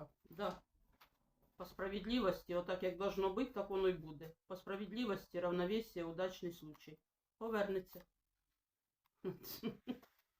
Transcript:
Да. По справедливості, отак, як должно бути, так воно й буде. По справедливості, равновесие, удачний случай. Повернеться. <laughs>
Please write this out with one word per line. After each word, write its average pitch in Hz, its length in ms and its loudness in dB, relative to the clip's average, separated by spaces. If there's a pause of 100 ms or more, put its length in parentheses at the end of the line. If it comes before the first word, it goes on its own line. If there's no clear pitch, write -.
(300)
Да. 180 320 -4 (960)
По 180 100 -10
справедливості, 196 920 2
отак, 180 280 0
як 175 140 2
должно 190 360 4
бути, 247 180 2
так 202 180 -2
воно 190 180 4
й 185 60 8
буде. 156 380 -10 (160)
По 185 80 -6
справедливості, 196 840 -2
равновесие, 180 680 2
удачний 175 480 -2
случай. 156 460 -16 (380)
Повернеться. 196 680 0 (1200)
<laughs> - 840 -6 (340)